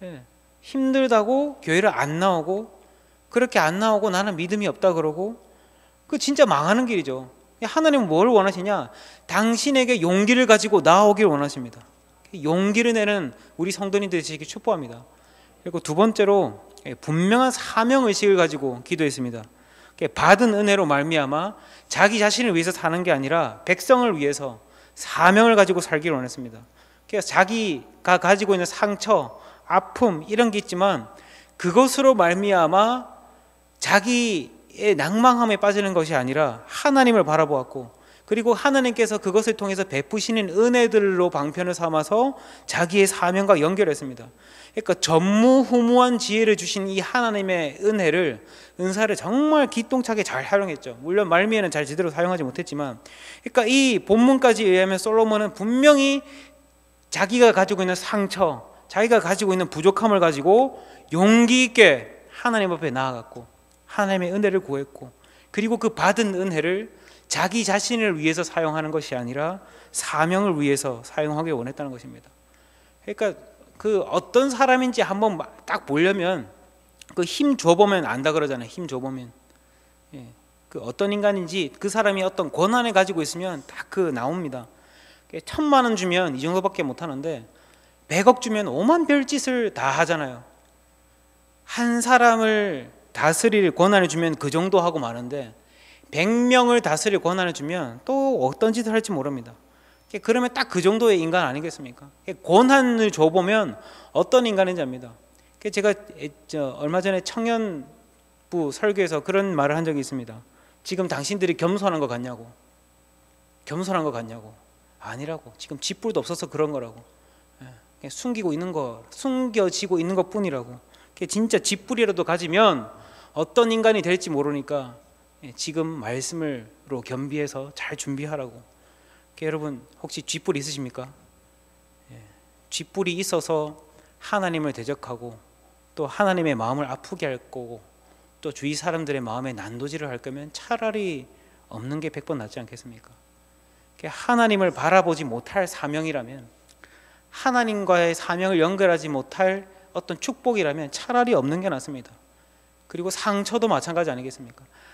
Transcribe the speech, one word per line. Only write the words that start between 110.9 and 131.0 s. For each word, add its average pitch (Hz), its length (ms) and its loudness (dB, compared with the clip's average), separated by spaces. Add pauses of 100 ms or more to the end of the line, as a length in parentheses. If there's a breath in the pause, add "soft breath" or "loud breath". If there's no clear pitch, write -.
당신들이 175 500 -4
겸손한 180 420 -2
것 143 80 -2
같냐고. 120 420 -10 (1160)
겸손한 180 380 -4
것 147 80 -4
같냐고. 113 420 -12 (460)
아니라고. 135 580 -14
지금 - 220 -14
쥐뿔도 202 400 -6
없어서 165 280 -6
그런 151 240 -4
거라고. 117 320 -12 (580 soft breath)
예, 131 40 -20 (340)
그냥 143 100 -16
숨기고 214 440 -6
있는 180 180 -6
거, 123 400 -8
숨겨지고 214 880 -2
있는 175 160 -4
것뿐이라고." 160 640 -4 (340 soft breath)
그게 - 140 -10
진짜 220 320 0
쥐뿔이라도 202 640 -2
가지면 170 640 2 (440 loud breath)
어떤 226 380 0
인간이 220 300 2
될지 180 280 -2
모르니까, 143 640 -4 (480)
예, 131 100 -18
지금 160 340 -6
말씀으로 131 1160 -8
겸비해서 139 720 -8
잘 - 220 -12
준비하라고. 139 540 -10 (840 soft breath)
그러니까 160 100 -10
여러분, 151 360 -6 (200)
혹시 156 200 -12
쥐뿔 160 360 -6
있으십니까? 139 540 -12 (1000)